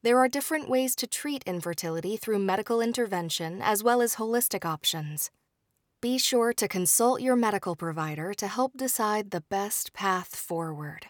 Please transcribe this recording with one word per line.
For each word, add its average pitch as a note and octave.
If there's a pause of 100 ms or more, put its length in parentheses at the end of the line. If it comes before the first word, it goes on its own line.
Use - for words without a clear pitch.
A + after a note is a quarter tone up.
there A#3+
are B3+
different C#4+
ways B3+
to A#3+
treat C#4+
infertility F3
through G#3+
medical G3+
intervention F#3+
as G#3+
well A#3+
as A#3
holistic A3+
options. D#3 (720)
Be B3+
sure A#3+
to A3
consult A3
your B3+
medical G#3
provider D#3+
to G3
help B3+
decide G#3+
the E3
best G3+
path F#3
forward. D#3+